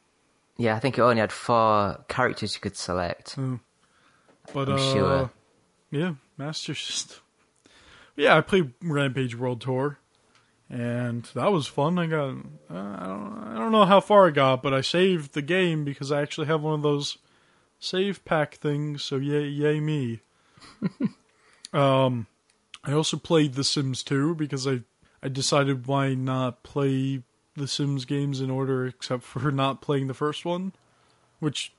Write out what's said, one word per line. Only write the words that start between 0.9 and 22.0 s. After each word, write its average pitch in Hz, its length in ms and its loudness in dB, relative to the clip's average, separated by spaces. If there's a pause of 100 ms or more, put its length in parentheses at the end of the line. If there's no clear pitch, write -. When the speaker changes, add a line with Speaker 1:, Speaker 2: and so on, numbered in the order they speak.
Speaker 1:
it 117 40 4
only 117 180 4
had 104 120 0
four 107 760 2
characters 117 460 -2
you - 60 -10
could - 160 -6
select. 87 580 -6
Speaker 2:
Hmm. 131 220 -4 (960)
But, 139 160 -4
Speaker 1:
I'm 139 60 0
Speaker 2:
uh, 135 180 2
Speaker 1:
sure. 135 380 2 (600)
Speaker 2:
yeah, 156 220 -2 (220)
Master 147 380 -8
System. - 440 -10 (960)
Yeah, 262 200 6
I 156 40 6
played 160 320 0 (100)
Rampage 135 540 -2
World 123 240 -4
Tour, 131 380 -4 (720)
and 120 540 -4 (140)
that 160 160 2
was 151 160 0
fun. 156 300 0
I 170 80 0
got, 151 240 -2 (380)
uh, 160 60 -14
I 190 320 -10
don't, 208 460 -10
I 220 60 -8
don't 226 140 -2
know 214 120 8
how 190 160 8
far 202 260 8
I 165 40 6
got, 131 340 4
but 139 100 2
I 135 60 2
saved 175 540 2
the 147 80 -4
game 165 420 0
because 143 260 -6
I 147 120 0
actually 147 260 -4
have 156 120 2
one 156 140 -2
of 151 80 -2
those 143 360 0 (600)
save 190 460 -4
pack 151 320 0
things, 147 480 -4
so 139 120 -4
yay, 147 280 0
yay 147 360 0
me. 143 460 -2
<laughs> - 40 -20 (1400)
Um, 135 540 2 (580)